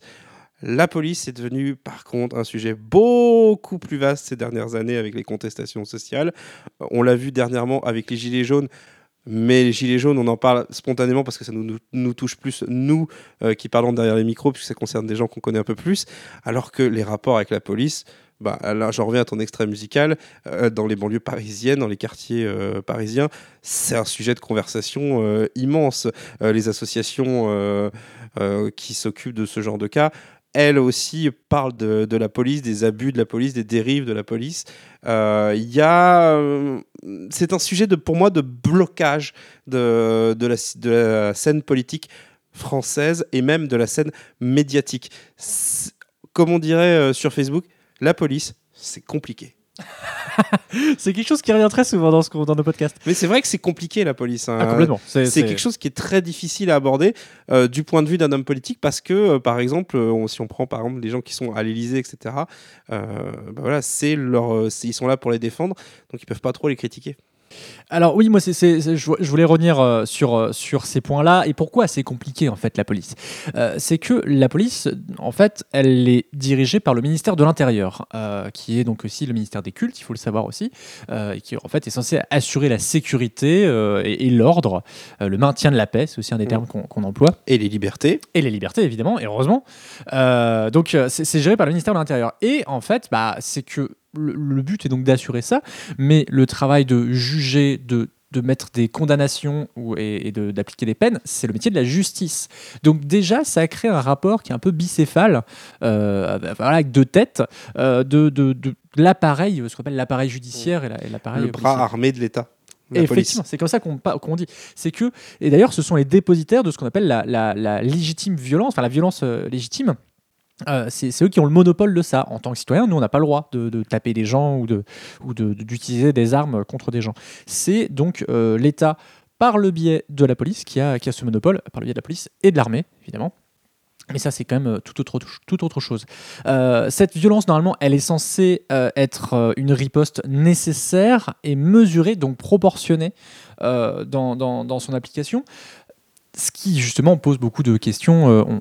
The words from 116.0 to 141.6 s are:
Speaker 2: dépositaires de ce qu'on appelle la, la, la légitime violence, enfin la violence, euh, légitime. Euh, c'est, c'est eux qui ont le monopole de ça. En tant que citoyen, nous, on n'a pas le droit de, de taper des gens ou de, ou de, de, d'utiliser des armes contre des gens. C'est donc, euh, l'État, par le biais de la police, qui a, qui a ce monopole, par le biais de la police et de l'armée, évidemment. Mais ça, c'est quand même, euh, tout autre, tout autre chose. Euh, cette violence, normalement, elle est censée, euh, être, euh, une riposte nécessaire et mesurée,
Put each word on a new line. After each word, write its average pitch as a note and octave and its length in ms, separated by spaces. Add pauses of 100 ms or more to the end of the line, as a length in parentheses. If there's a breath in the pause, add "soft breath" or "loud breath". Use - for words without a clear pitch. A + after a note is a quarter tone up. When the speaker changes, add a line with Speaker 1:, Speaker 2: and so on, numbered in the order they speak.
Speaker 2:
dépositaires F3+ 560
de F#3+ 80
ce - 80
qu'on C3+ 80
appelle F#3+ 220
la, B2+ 180
la, A2 300
la G#2 260
légitime D#3+ 540
violence, D3+ 400
enfin B2 80
la A#2 60
violence, D#3+ 340
euh, A#2 260
légitime. B2+ 460 (720)
Euh, B2+ 200
c'est, C3 200
c'est D#3 160
eux G3+ 40
qui F#3+ 100
ont D3+ 60
le C#3+ 60
monopole F3+ 440
de E3+ 80
ça. - 260
En A2+ 80
tant B2 140
que - 80
citoyen, F#3 260
nous, F#3 100
on D3+ 40
n'a A2 100
pas - 80
le D3+ 80
droit D3 260
de, A#2 180
de A2+ 120
taper A2 320
des A2 100
gens C3+ 360
ou A#2 80
de, G#2 160 (400 loud breath)
ou B2+ 100
de, G#2+ 220
de, G#2+ 80
d'utiliser A#2+ 500
des A#2+ 220
armes C#3 280
contre - 280
des A#2 100
gens. G#2+ 140 (320 loud breath)
C'est - 420
donc, D3 400
euh, A2+ 300
l'État, D3+ 380 (420 soft breath)
par A#3 180
le G3 140
biais E3 380
de C#3+ 160
la B2+ 100
police, D#3+ 280
qui - 160
a, C3+ 200
qui B2+ 100
a - 20
ce - 140
monopole, A#2+ 340 (140)
par A#2 80
le A2 40
biais A#2+ 80
de B2 40
la A#2 60
police - 260 (140)
et G3 80
de D#3 60
l'armée, A#2+ 280 (160)
évidemment. C3 320 (800)
Mais C#3 80
ça, D3+ 100
c'est B2+ 160
quand C3 140
même, A#2+ 160
euh, - 40
tout - 220
autre, B2+ 180 (280)
tout F3+ 180
autre D#3 140
chose. A#2 260 (400 loud breath)
Euh, B2+ 460
cette F#3+ 260
violence, G#3 300
normalement, E3+ 320
elle C#3 160
est C#3+ 40
censée, F3+ 720
euh, C3 240
être, - 380
euh, A#2 240
une C#3 160
riposte C#3 540
nécessaire F3 1080 (100)
et D3 120
mesurée, F3 600